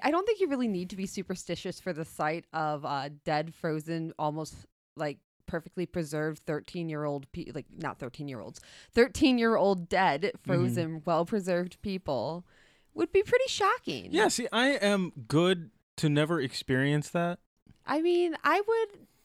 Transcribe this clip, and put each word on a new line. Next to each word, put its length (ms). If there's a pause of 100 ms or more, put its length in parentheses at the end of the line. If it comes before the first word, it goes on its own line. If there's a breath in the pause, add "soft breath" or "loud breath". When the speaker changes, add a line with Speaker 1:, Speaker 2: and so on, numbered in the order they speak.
Speaker 1:
I 80
don't 120
think 140
you 80
really 220
need 220
to 60
be 100
superstitious 760
for 120
the 120
sight 480
of 320
a 260
dead, 420
frozen, 680
almost, 340 (420)
like, 220 (280)
perfectly 380
preserved 600
thirteen-year-old 840
pe-, 200
like, 140 (100)
not 220
thirteen-year-olds, 640 (320 loud breath)
thirteen-year-old 960
dead, 340
Speaker 2:
Mm-hmm. 220
Speaker 1:
frozen, 600
well-preserved 800
people 640 (480 soft breath)
would 180
be 100
pretty 260
shocking. 640
Speaker 2:
Yeah, 160
see, 240
I 180
am 420 (160)
good 420 (260)
to 120
never 320
experience 720
that. 300 (460)
Speaker 1:
I 140
mean, 420
I 240
would 400 (180)